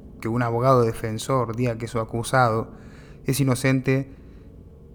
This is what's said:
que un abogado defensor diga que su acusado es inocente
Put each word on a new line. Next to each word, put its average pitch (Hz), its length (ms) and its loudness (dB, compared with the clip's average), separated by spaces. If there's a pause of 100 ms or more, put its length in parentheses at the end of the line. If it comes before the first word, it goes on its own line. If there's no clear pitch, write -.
(220)
que 110 80 -4
un 120 120 0
abogado 120 420 4
defensor 113 720 -2
diga 117 220 -2
que 113 100 -8
su 117 120 -4
acusado 117 720 0 (540)
es 139 140 0
inocente 135 760 0 (800)